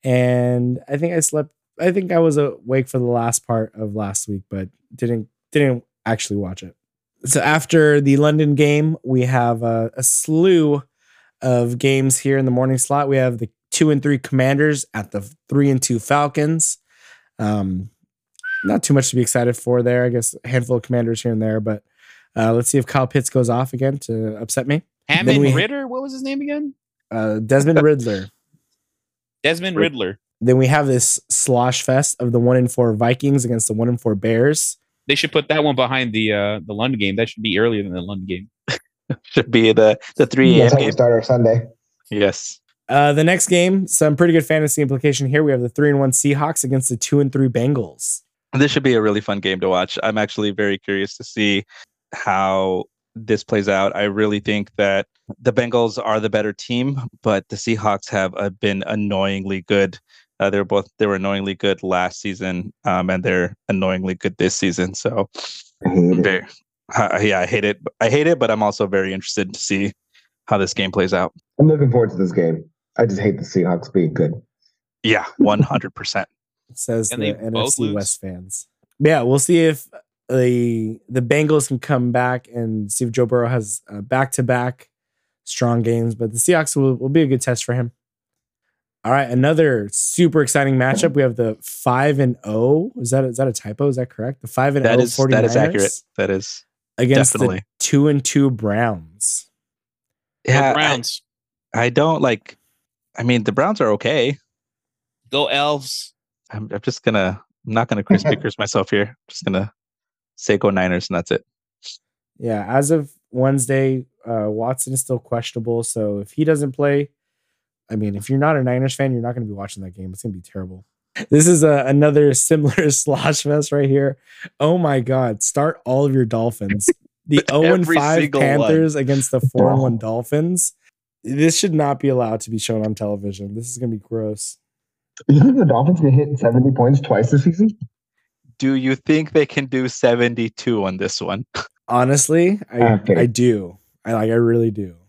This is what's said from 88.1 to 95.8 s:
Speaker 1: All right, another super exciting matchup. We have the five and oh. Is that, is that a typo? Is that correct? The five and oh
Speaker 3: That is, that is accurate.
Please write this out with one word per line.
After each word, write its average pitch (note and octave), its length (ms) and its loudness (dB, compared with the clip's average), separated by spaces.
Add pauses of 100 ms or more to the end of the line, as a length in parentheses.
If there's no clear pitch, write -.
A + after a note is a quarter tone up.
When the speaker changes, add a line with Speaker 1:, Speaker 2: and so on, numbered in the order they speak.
Speaker 1:
All A2+ 80 0
right, C3+ 180 2
another C3 600 2
super D#3+ 520 0
exciting C3+ 320 2
matchup. C3+ 400 2
We C#3+ 80 2
have A#2+ 120 0
the A2+ 260 -2
five C3+ 580 -2
and B2+ 240 0
oh. C3 540 0
Is A#2+ 120 -8
that, C3 140 0
is A#2+ 140 -4
that C3+ 100 0
a A#2 60 -4
typo? A2+ 340 -4
Is C3 80 0
that B2 160 -6
correct? B2 300 -10
The B2 60 -16
five C#3 280 0
and C3 100 0
oh A2+ 40 6
Speaker 3:
That A#2+ 100 4
is, A#2+ 180 0
that C3 260 2
is A2+ 120 0
accurate. A#2+ 180 2 (180)